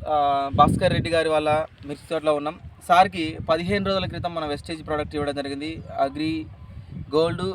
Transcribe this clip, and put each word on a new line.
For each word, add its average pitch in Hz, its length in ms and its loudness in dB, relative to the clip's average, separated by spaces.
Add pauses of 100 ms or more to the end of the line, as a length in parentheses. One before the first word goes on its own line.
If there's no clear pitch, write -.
ఆ, 143 480 2
భాస్కర్ 170 380 6
రెడ్డి 165 160 -2
గారి 160 200 2
వాళ్ళ 151 360 2 (200)
మిర్చి 143 240 -12
తోటలో 156 260 2
ఉన్నాం. 147 240 -4 (280)
సార్కి 175 500 4 (120)
పదిహేను 180 360 0
రోజుల 190 200 0
క్రితం 170 300 -6
మన 160 100 -4
వెస్టీజ్ 151 400 -8
ప్రోడక్ట్ 151 300 -4
ఇవ్వడం 143 200 -2
జరిగింది. 143 480 -6 (160)
అగ్రి 156 460 -2 (720)
గోల్డ్, 170 260 2 (140)